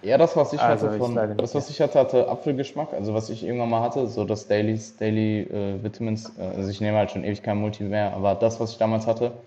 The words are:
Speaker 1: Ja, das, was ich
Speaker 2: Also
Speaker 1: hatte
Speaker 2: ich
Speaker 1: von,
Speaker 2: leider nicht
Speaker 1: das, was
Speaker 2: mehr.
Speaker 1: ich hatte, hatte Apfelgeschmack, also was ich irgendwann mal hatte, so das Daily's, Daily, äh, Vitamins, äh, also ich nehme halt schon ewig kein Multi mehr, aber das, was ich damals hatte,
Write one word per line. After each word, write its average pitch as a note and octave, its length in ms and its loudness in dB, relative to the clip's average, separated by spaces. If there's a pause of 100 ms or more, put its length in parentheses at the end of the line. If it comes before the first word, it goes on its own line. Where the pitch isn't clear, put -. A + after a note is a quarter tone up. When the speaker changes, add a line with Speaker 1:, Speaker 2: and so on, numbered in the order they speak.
Speaker 1:
Ja, A2 160 2
das, E3 200 6
was D3 160 2
ich B2+ 80 0
Speaker 2:
Also A2+ 260 4
Speaker 1:
hatte G#2+ 100 0
Speaker 2:
ich A2 40 0
Speaker 1:
von, A#2+ 140 0
Speaker 2:
leider G#2+ 180 0
nicht G#2 80 0
Speaker 1:
das, A#2 140 -2
was C#3+ 100 0
Speaker 2:
mehr. - 60 -14
Speaker 1:
ich C#3+ 100 -2
hatte, C#3+ 180 4
hatte B2+ 300 4
Apfelgeschmack, C#3 640 -4
also G#2+ 200 -4
was A2 160 -2
ich A#2 140 -8
irgendwann A#2+ 260 -2
mal A2+ 120 2
hatte, A#2+ 260 0
so G#2+ 180 -2
das G#2 220 -4
Daily's, G#2+ 500 0
Daily, G#2+ 440 0
äh, G2+ 420 -4
Vitamins, A2 540 -6
äh, F#2 60 -8
also F#2+ 260 -4
ich G2+ 120 -8
nehme G#2+ 160 2
halt G2+ 140 2
schon F#2 120 -6
ewig G#2 180 -4
kein G#2 160 -2
Multi G#2+ 260 -4
mehr, G2+ 300 0
aber F#2+ 220 2
das, A2+ 240 0
was A2 120 -4
ich - 60 -16
damals A2 300 2
hatte, A#2 240 0 (160)